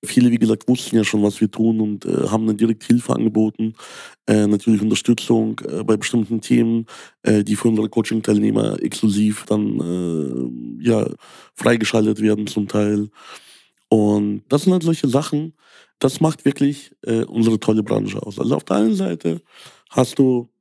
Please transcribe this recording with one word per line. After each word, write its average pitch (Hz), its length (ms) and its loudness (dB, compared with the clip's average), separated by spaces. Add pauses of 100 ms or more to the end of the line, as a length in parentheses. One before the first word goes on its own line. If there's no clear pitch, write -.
Viele, 123 280 2
wie 117 60 0
gesagt, 110 300 0
wussten 123 300 -2
ja 110 60 4
schon, 101 200 0
was 101 180 0
wir 107 80 2
tun 113 320 0
und, 104 240 -4
äh, - 240 -2
haben 110 160 0
dann 110 120 0
direkt 113 260 0
Hilfe 120 300 2
angeboten. 110 600 0 (540)
Äh, 107 200 4
natürlich 104 340 2
Unterstützung, 110 840 0
äh, - 160 -6
bei 107 140 2
bestimmten 110 440 -2
Themen, 113 440 0 (380)
äh, 107 200 4
die 107 120 -2
für 120 140 2
unsere 110 200 0
Coaching-Teilnehmer 107 920 0
exklusiv 104 680 0
dann, 104 320 0
äh, 65 1080 -4
ja, 110 200 2 (480)
freigeschaltet 113 680 2
werden 107 260 2
zum 101 200 -4
Teil. 104 420 0 (800)
Und 104 600 2
das 147 140 0
sind 185 100 4
halt 180 100 0
solche 165 240 0
Sachen, 147 460 -2 (460)
das - 220 0
macht 156 240 0
wirklich, 143 460 0 (120)
äh, 113 200 0
unsere 113 360 0
tolle 107 240 0
Branche 104 380 -2
aus. - 180 -12
Also - 160 0
auf - 80 -4
der - 140 -2
einen 110 180 2
Seite 85 460 -4 (480)
hast - 300 -2
du 127 300 2 (120)